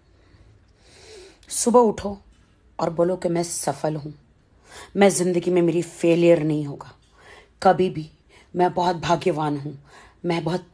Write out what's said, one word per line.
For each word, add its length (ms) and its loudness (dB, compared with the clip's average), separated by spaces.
सुबह 320 2
उठो 400 0
और 100 -2
बोलो 260 0
कि 120 -4
मैं 140 -2
सफल 540 -6
हूँ, 180 -14
मैं 140 6
जिंदगी 400 0
में 120 4
मेरी 200 0
फेलियर 600 4
नहीं 240 -2
होगा 280 -14
कभी 280 4
भी, 200 -10
मैं 180 2
बहुत 220 0
भाग्यवान 600 -2
हूँ, 220 -10
मैं 200 -4
बहुत 300 -6